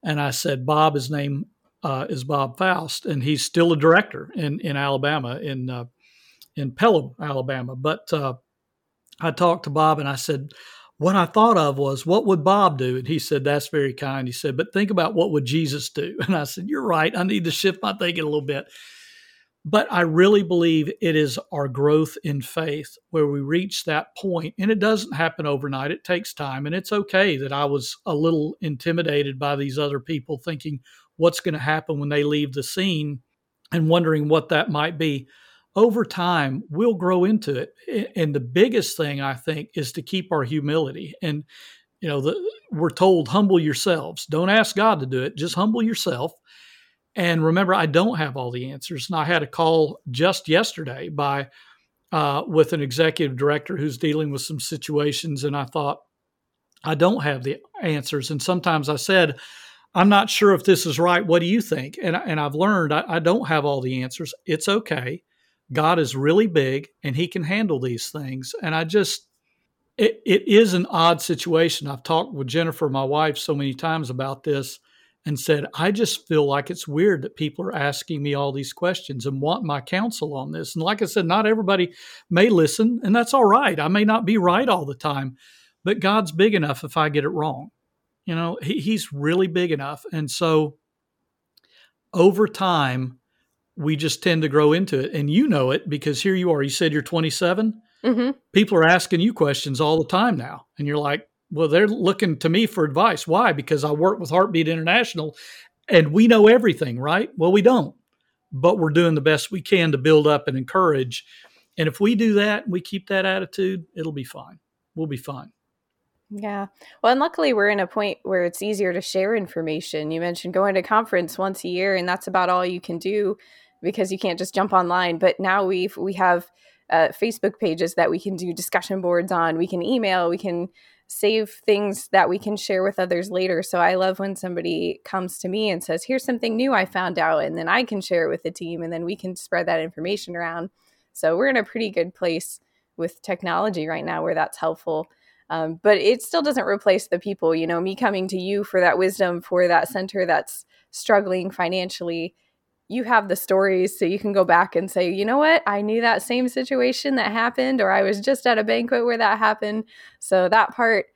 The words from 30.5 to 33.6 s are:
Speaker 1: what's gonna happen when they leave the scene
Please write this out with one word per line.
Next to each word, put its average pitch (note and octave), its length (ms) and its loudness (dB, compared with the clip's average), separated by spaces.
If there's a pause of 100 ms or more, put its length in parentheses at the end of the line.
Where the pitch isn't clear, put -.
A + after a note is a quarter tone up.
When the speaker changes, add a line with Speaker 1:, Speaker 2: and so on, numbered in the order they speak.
Speaker 1:
what's E3+ 240 2
gonna D#3 180 -4
happen D3+ 420 -2
when C#3+ 100 -4
they D3 140 2
leave D3 300 -2
the C#3 80 -6
scene D3+ 600 -4 (500)